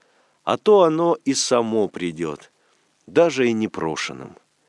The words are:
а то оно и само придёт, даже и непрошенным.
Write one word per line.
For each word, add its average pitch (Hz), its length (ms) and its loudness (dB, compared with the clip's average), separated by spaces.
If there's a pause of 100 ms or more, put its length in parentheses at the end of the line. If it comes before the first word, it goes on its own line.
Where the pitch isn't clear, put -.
(440)
а 113 140 -2
то 208 260 6
оно 165 320 2 (100)
и 135 80 -2
само 113 540 0
придёт, 80 640 -8 (560)
даже 131 400 2
и 117 60 0
непрошенным. 80 840 -6 (320)